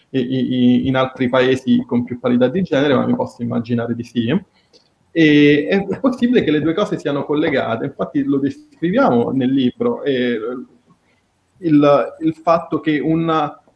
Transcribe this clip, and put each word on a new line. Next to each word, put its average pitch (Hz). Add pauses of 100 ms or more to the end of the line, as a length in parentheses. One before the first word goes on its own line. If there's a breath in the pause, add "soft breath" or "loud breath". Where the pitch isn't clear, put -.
(120 soft breath)
i, 135
i, 127
i, 123
in 131
altri 131
paesi 127
con 120
più 123
parità 123
di 165
genere, 143
ma 120
mi 120
posso -
immaginare 117
di 117
sì. 123 (720 soft breath)
E 147
è 196
possibile 247
che 156
le 151
due 160
cose 185
siano 143
collegate, 135
infatti 143
lo 139
descriviamo 143
nel 127
libro, 123
eh, 123 (1200)
il, 147
il 160
fatto 165
che 151
una 160 (140)